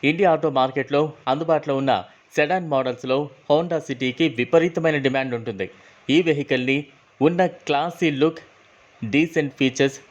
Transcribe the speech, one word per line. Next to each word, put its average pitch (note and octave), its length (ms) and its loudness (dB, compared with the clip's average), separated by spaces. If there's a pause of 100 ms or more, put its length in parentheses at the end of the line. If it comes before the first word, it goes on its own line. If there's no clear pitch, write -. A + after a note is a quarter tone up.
ఇండియా F3+ 240 2
ఆటో D#3 240 0
మార్కెట్లో C3 420 0 (320)
అందుబాటులో D3+ 500 0
ఉన్న C3+ 120 0 (420)
సెడాన్ E3 380 0
మోడల్స్లో C3 440 -2 (340)
Honda E3 360 2
సిటీకి C3 400 -2 (120)
విపరీతమైన E3 680 2
డిమాండ్ C3 320 -2
ఉంటుంది. G#2 280 -6 (480)
ఈ - 20 6 (100)
వెహికల్ని C#3 500 0 (500)
ఉన్న F3 200 2 (220)
క్లాసీ D#3 400 -2 (140)
లుక్, D#3+ 200 0 (720)
డీసెంట్ D#3+ 460 0
ఫీచర్స్ C3+ 360 0 (140)